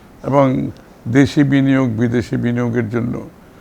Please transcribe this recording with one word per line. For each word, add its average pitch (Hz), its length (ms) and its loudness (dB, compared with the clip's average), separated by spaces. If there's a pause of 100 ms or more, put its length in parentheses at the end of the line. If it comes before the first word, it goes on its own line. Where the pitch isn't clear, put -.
(240)
এবং 135 460 0 (420)
দেশি 139 300 4
বিনিয়োগ, 135 460 2
বিদেশি 117 480 -2
বিনিয়োগের 120 540 -2
জন্য 120 380 -4 (320)